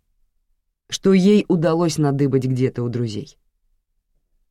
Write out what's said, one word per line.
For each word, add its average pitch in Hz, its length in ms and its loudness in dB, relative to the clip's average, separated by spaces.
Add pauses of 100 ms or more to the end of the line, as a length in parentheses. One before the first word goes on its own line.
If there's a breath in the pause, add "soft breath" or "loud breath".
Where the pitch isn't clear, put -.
(880)
что - 240 0
ей 190 360 4
удалось 165 500 0
надыбать 139 480 0
где-то 123 360 -2
у 120 60 -4
друзей. 113 500 -8 (1120)